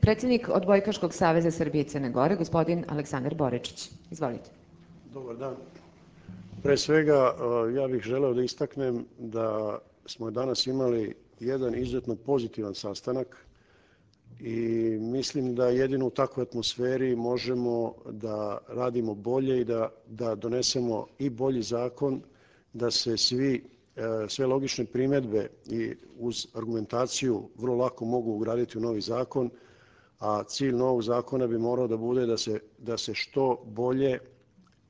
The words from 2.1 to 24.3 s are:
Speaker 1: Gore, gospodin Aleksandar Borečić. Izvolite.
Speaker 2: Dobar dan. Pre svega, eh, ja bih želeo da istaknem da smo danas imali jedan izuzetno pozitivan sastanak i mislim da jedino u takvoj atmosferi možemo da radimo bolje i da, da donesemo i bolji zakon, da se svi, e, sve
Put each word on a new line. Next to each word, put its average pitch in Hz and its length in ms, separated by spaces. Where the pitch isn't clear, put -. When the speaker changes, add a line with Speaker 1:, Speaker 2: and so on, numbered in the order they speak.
Speaker 1:
Gore, 165 260
gospodin 165 520
Aleksandar 147 460
Borečić. 127 560
Izvolite. 131 400
Speaker 2:
Dobar 120 240
dan. 127 200
Pre 139 140
svega, 147 580
eh, 120 400
ja 135 140
bih 127 140
želeo 127 320
da 123 80
istaknem 127 600
da 110 600
smo 113 240
danas 123 360
imali 123 480
jedan 127 340
izuzetno 123 420
pozitivan 113 580
sastanak 127 720
i 113 160
mislim 127 540
da 123 140
jedino 131 380
u 120 40
takvoj 135 320
atmosferi 123 720
možemo 120 800
da 107 480
radimo 117 460
bolje 127 460
i 117 40
da, 113 240
da 113 280
donesemo 120 720
i 139 120
bolji 123 320
zakon, 123 580
da 117 180
se 113 260
svi, 127 480
e, 117 60
sve 135 180